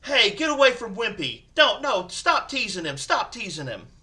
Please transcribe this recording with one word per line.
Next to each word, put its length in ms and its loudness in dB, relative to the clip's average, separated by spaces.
Hey, 300 4
get 200 -2
away 220 6
from 240 -8
Wimpy. 460 -4
Don't, 280 4
no, 260 0
stop 400 0
teasing 360 -4
him. 120 -4
Stop 340 -2
teasing 360 -10
him. 200 -8